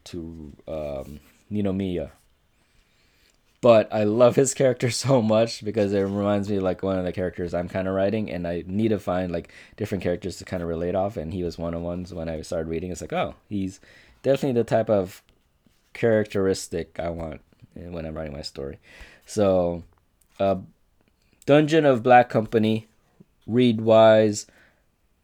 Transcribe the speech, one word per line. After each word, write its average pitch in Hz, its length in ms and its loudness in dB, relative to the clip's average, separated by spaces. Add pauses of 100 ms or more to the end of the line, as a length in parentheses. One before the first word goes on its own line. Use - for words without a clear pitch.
to, 82 480 -14 (140)
um, 73 520 -10 (320)
Ninomiya. 98 600 -4 (1500)
But 113 300 6
I 107 120 0
love 117 320 4
his 135 180 2
character 127 360 0
<laughs> - 160 -6
so 131 160 4
much 110 420 2
because 101 300 0
it 101 80 2
reminds 101 480 -2
me, 101 100 0
like, 92 240 -2
one 95 140 0
of 90 80 -4
the 87 60 -4
characters 90 420 -6
I'm 87 160 -4
kinda 95 220 -4
writing, 101 400 -2
and 87 160 -6
I 85 200 -4
need 107 220 0
to 104 100 0
find, 90 320 -4
like, 85 200 -8 (240)
different 101 280 -6
characters 87 340 -4
to - 80 -16
kinda 87 200 -8
relate 85 300 -4
off, 98 220 -4
and 82 160 -8
he 90 100 -6
was 82 140 -6
one 85 160 -6
of 85 80 -8
ones 87 320 -8
when 82 160 -8
I 80 120 -8
started 82 280 -6
reading. 82 220 -6
It's 82 100 -10
like, 78 120 -12
oh, - 220 -6 (140)
he's 95 300 -6 (440)
definitely 131 360 0
the 113 40 2
type 110 260 0
of 98 320 0 (720)
characteristic 98 1080 -2
I 82 100 -4
want 82 320 -10 (320)
when 85 320 -12
I'm 78 100 -10
writing 78 180 -10
my 71 80 -12
story. 71 380 -12 (460)
So, 90 580 0 (560)
uh, 98 180 2 (880)
Dungeon 151 400 4
of 127 180 4
Black 123 260 6
Company, 110 580 0 (600)
read-wise, 110 1000 6 (760)